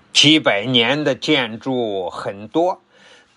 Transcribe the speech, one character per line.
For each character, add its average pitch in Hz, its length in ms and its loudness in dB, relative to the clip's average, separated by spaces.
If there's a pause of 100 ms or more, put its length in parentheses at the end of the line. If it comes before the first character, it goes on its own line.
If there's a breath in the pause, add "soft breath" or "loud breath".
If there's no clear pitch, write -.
(140)
几 151 260 6
百 107 260 0
年 127 380 2
的 139 120 0
建 117 440 -2
筑 107 520 -4
很 104 360 -10
多。 175 360 -2 (540 soft breath)